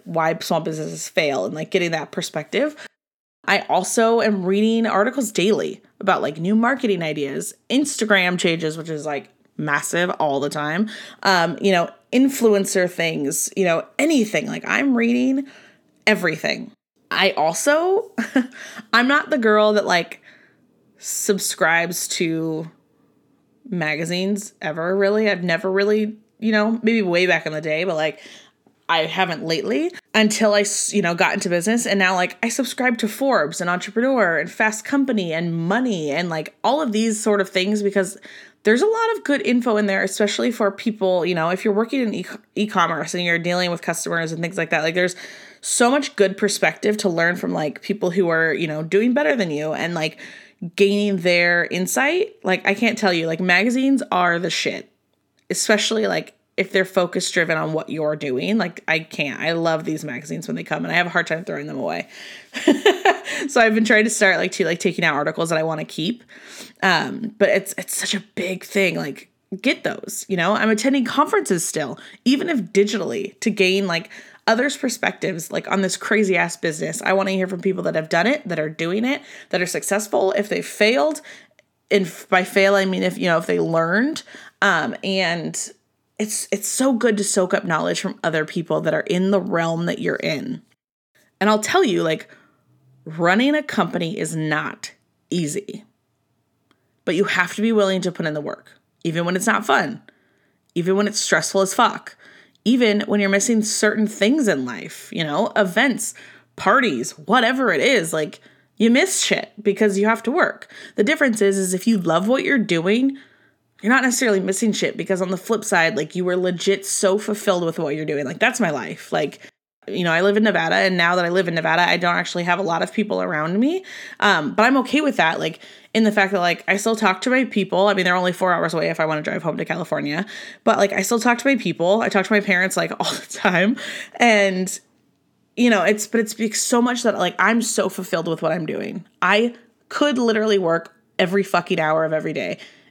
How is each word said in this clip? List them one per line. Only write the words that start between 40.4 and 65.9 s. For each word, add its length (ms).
for 200
people, 540
you 100
know, 160
if 140
you're 100
working 260
in 140
e-, 120
e-commerce 580
and 80
you're 160
dealing 320
with 120
customers 500
and 100
things 140
like 140
that. 120
Like, 120
there's 200
so 300
much 260
good 200
perspective 600
to 100
learn 280
from, 160
like, 300
people 280
who 180
are, 240
you 140
know, 160
doing 300
better 240
than 140
you 240
and, 200
like, 240
gaining 420
their 480
insight. 760
Like, 240
I 60
can't 240
tell 160
you, 140
like, 140
magazines 720
are 280
the 120
shit, 400
especially, 560
like, 280
if 160
they're 140
focus 440
driven 280
on 160
what 160
you're 260
doing. 400
Like, 320
I 120
can't, 400
I 120
love 320
these 200
magazines 420
when 100
they 80
come 200
and 80
I 40
have 100
a 40
hard 160
time 180
throwing 220
them 120
away. 300
<laughs> 480
So 120
I've 140
been 100
trying 200
to 60
start, 260
like, 160
to, 120
like, 160
taking 240
out 100
articles 360
that 80
I 40
wanna 220
keep. 400